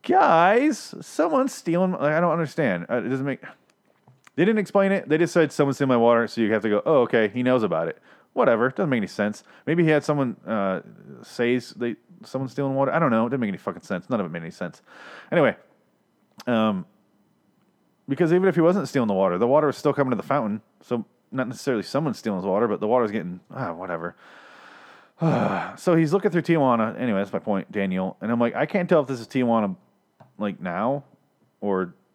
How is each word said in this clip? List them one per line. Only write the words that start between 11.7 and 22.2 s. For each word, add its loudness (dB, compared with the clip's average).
someone's -8
stealing -4
water. 0
I -4
don't 0
know. 2
It -4
didn't -4
make -2
any -6
fucking -8
sense. -8
None -2
of -2
it -10
made -10
any -12
sense. -12
Anyway, 2
um, 0
because 2
even 4
if 0
he 4
wasn't 4
stealing 0
the 0
water, 2
the 2
water 4
was -2
still 0
coming 0
to 0
the -6
fountain. -4
So -6
not -4
necessarily -4
someone -4
stealing -6